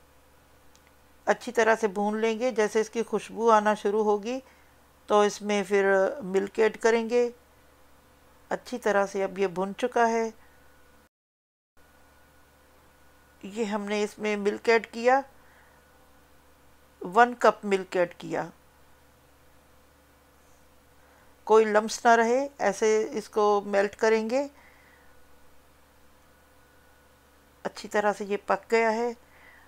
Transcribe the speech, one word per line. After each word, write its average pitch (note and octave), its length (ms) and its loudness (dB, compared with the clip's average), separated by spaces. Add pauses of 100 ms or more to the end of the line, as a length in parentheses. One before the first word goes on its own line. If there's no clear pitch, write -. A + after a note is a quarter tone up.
(1300)
अच्छी G#3 260 -2
तरह A3+ 220 4
से A3 140 -2
भून G#3 320 -4
लेंगे। A3+ 320 -2
जैसे G#3+ 280 0
इसकी A3 220 -4
खुशबू G#3 460 -4
आना G#3+ 260 4
शुरू G3+ 280 -2
होगी, G#3+ 400 -2 (640)
तो G#3 160 4
इसमें G3+ 400 -2
फिर G3 200 0 (380)
मिल्क F#3+ 360 -4
ऐड A3 180 2
करेंगे। A#3 580 0 (1160)
अच्छी G3 280 -8
तरह G3+ 280 0
से G3 160 -6
अब F#3 160 -6
ये G3 80 0
भुन F#3 260 -6
चुका A#3+ 340 0
है। A3+ 280 -2 (3000)
ये G#3 200 -6
हमने G#3 380 -4
इसमें G#3 340 -4
मिल्क G#3 320 -2
ऐड A3+ 180 4
किया, B3 380 2 (1800)
वन A#3 300 4
कप A3+ 300 2
मिल्क F#3+ 320 -2
ऐड F3 180 0
किया, E3 380 -8 (3000)
कोई A3 180 6
लम्स G#3+ 420 0
ना A#3 80 8
रहे, A#3+ 340 2 (120)
ऐसे G#3+ 440 0
इसको G#3 580 0
मेल्ट G3+ 320 -2
करेंगे। A3+ 560 0 (3250)
अच्छी - 240 -12
तरह G#3 240 2
से G3+ 120 -8
ये G3+ 120 -4
पक G3 340 -4
गया A3+ 200 2
है। A#3 260 -4 (520)